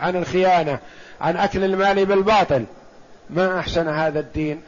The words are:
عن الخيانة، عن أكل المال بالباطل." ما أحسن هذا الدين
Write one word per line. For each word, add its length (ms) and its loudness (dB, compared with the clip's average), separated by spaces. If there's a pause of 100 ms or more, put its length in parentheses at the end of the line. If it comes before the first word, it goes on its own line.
عن 140 -2
الخيانة، 640 0 (420)
عن 160 0
أكل 260 0
المال 420 2
بالباطل." 600 2 (640)
ما 300 0
أحسن 280 -2
هذا 320 -2
الدين 480 -6